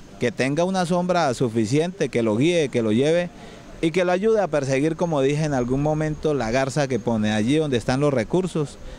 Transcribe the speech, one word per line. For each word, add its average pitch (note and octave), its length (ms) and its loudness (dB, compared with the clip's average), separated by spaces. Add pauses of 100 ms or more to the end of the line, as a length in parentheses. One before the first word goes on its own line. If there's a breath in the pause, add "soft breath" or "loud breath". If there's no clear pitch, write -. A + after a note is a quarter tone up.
(180)
que A#2+ 120 0
tenga C#3 340 0
una F#3 200 0
sombra F3 480 2
suficiente, C3 800 0
que A#2+ 120 0
lo G#2+ 140 2
guíe, D#3 320 2
que A#2+ 140 0
lo A2 100 0
lleve D#3+ 380 2 (500 loud breath)
y D#3+ 120 0
que F3+ 120 2
lo F3+ 80 2
ayude G#3 300 2
a F3 60 0
perseguir, C#3+ 480 0
como E3 260 0
dije D3 220 2
en D3 100 -2
algún B2+ 280 0
momento, D#3 520 0
la A#2 160 -2
garza C3+ 360 0
que C3 120 -2
pone G#2+ 340 0
allí A2 240 2
donde D3 220 0
están B2+ 220 0
los D3 120 2
recursos, D#3 640 -2 (220 loud breath)